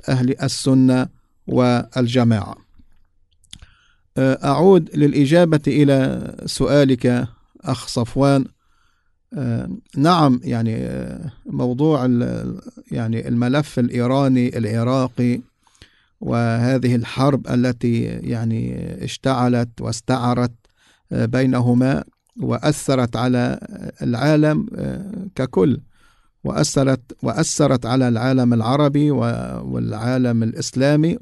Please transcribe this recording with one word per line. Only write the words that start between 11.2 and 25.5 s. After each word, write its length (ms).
موضوع 580
ال-، 560
يعني، 380
الملف 500
الإيراني 800
العراقي 840
وهذه 760
الحرب 540
التي، 540
يعني، 1000
اشتعلت 760
واستعرت، 720
آه، 120
بينهما 800
وأثرت 760
على 440
العالم، 720
آه، 380
ككل، 460